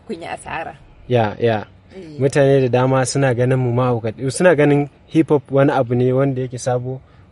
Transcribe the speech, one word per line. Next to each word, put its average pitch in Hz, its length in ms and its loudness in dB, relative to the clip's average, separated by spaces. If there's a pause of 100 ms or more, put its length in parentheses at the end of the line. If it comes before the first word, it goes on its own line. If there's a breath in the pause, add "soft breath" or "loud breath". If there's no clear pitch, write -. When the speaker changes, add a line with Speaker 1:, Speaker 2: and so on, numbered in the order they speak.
Speaker 1:
kun 170 140 -10
yi 170 60 -12
asara. 151 480 -12 (340)
Speaker 2:
Ya, 110 280 0
ya. 107 280 0 (280)
Speaker 1:
Eh. 160 240 -18
Speaker 2:
Mutane 139 440 2
da 131 60 0 (140)
dama 131 240 2
suna 135 300 0
ganin 127 240 0
mu 120 140 0
mahaukata, 120 580 -2
suna 180 240 4
ganin 143 340 2 (180)
hip 160 220 0
hop 151 220 2
wani 139 200 4
abu 123 220 0
ne 123 200 2
wanda 131 280 0
yake 127 160 -10
sabo, 123 440 -6 (300 soft breath)